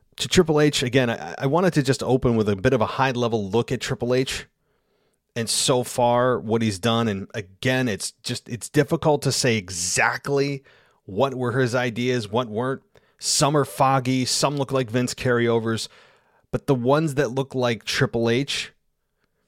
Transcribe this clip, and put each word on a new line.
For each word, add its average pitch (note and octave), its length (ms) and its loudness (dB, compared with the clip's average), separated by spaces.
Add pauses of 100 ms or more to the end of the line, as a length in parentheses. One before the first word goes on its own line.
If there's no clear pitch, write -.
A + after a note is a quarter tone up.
(180)
to - 100 -6
Triple D#3 320 4
H, D3+ 220 4
again, B2+ 280 2
I, E2+ 280 -6
I - 80 -2
wanted E3 280 2
to D3 100 2
just B2+ 180 0
open B2 340 2
with G#2+ 140 2
a G2+ 60 2
bit B2 180 2
of A#2 80 2
a G#2+ 40 0
high-level A#2 640 -2
look A#2 220 0
at B2 100 -4
Triple B2 340 -2
H - 320 -2 (880)
and A#2 140 -4
so B2 340 2
far B2 560 2
what A2+ 220 -2
he's G#2 180 -2
done. A#2 280 0
And G2+ 280 -4
again, B2+ 520 -4
it's G2 240 -6 (120)
just, - 260 -8
it's A#2 200 -10
difficult D3 540 2
to C3+ 80 0
say A#2+ 260 2
exactly A#2+ 1080 -2 (420)
what B2 300 -2
were B2 240 -2
his B2+ 160 0
ideas, B2 560 -2
what A#2+ 160 -2
weren't. B2 340 -6 (380)
Some D3 360 2
are C#3 100 4
foggy, C3 600 2
some D3 320 0
look C3+ 140 -4
like C3+ 180 0
Vince B2 240 0
carryovers, A#2 760 0 (640)
but - 140 -6
the C#3+ 80 2
ones C#3 420 0
that C3+ 140 0
look C3 240 -4
like C3 300 -2
Triple A#2 460 0
H, - 440 -2 (760)